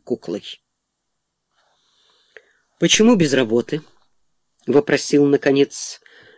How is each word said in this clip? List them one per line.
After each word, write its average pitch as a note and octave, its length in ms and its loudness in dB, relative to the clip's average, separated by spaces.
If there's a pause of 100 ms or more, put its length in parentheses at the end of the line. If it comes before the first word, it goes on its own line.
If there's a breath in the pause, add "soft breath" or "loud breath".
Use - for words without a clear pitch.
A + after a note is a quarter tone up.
куклой. - 560 -10 (2250 soft breath)
«Почему G#3+ 340 4
без D#3+ 180 2
работы?» B2 500 -2 (840)
вопросил, C#3+ 580 0
наконец, C#3 760 -2 (380 soft breath)